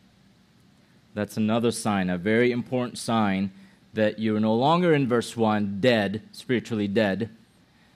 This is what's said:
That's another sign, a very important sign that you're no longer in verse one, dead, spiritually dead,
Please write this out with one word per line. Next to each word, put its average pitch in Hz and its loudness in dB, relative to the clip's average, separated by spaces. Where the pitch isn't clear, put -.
That's 104 -6
another 113 0
sign, 98 -2
a 90 -2
very 113 2
important 123 -6
sign 101 0
that 107 0
you're 107 0
no 110 2
longer 160 2
in 139 2
verse 117 -2
one, 104 0
dead, 110 2
spiritually 107 -4
dead, 101 0